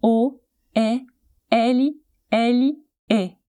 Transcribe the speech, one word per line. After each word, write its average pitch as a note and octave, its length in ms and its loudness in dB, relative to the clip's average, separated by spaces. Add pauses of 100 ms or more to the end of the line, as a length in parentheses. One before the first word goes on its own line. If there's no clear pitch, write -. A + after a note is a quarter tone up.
O A#3 360 0 (380)
E A3+ 240 -2 (500)
L B3+ 440 0 (360)
L B3 460 0 (340)
E. F#3+ 220 0 (160)